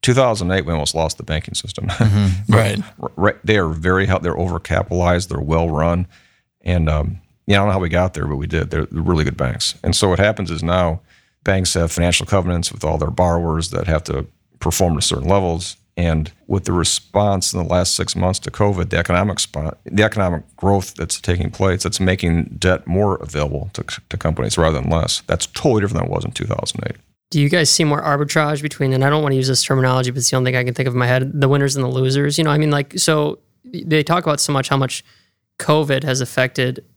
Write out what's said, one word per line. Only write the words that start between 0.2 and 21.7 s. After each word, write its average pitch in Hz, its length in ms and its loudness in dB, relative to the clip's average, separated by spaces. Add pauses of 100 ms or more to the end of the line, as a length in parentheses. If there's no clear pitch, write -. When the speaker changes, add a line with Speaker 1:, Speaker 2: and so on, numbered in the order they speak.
Speaker 1:
eight, 92 140 0
we 85 80 -2
almost 76 220 -2
lost 80 220 -2
the - 60 -12
banking 78 300 -4
system. - 340 -8
<laughs> 95 100 -4
Speaker 2:
Mm-hmm. 101 560 2
Right. 107 260 2 (220)
Speaker 1:
R-, - 140 -8
right. 98 200 2 (100)
They 107 120 4
are 87 120 2
very 92 360 2
hel-, 92 140 2
they're 85 160 -2
overcapitalized, 87 960 0
they're 73 100 -4
well 80 300 0
run. 85 380 0 (540)
And, 85 280 0
um, 78 320 -2 (240)
you 101 80 2
know, 101 80 6
I - 20 2
don't 101 40 2
know 98 60 0
how 95 60 0
we 87 100 -2
got 90 240 0
there, 76 140 -4
but 73 80 -2
we 71 120 -6
did. 78 220 -2
They're 78 220 -2
really 80 320 2
good 65 140 -2
banks. - 440 -4
And 87 140 0
so 101 140 2
what 87 100 2
happens 101 320 0
is 80 100 -4
now 85 400 0 (440)
banks 95 280 0
have 85 180 0
financial 87 340 0
covenants 90 460 0
with - 120 -10
all 80 140 0
their 80 140 -2
borrowers 85 580 0
that - 180 -4
have 82 180 0
to 71 220 -4 (320)
perform 85 360 0
to 71 60 -2
certain 71 280 -2
levels. 90 480 0 (200)
And 80 340 0 (140)
with 95 200 -2
the 92 80 -2
response 98 800 0
in 92 60 -2
the 85 60 -2
last 90 300 0
six - 200 -4
months 90 240 0
to - 120 -10
covid, 101 400 0
the 87 60 0
economic 90 420 0
spot, - 440 -6
the 101 200 2
economic 95 400 0 (120)
growth 98 380 0
that's - 260 -6
taking 90 300 -2
place, 95 380 0